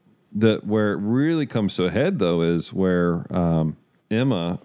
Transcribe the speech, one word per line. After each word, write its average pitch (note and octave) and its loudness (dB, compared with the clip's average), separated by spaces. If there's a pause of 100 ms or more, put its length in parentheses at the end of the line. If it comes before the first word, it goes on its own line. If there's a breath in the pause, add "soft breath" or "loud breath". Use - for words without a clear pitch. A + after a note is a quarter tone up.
(340)
the, G#2+ 2
where G#2 0
it C#2+ -2
really C#3 0
comes G#2+ -2
to F2+ 0
a F2 0
head, C#3+ 0
though, E2+ 2
is E2+ 0
where, F2 0 (100)
um, E2 0 (320)
Emma, G#2+ -2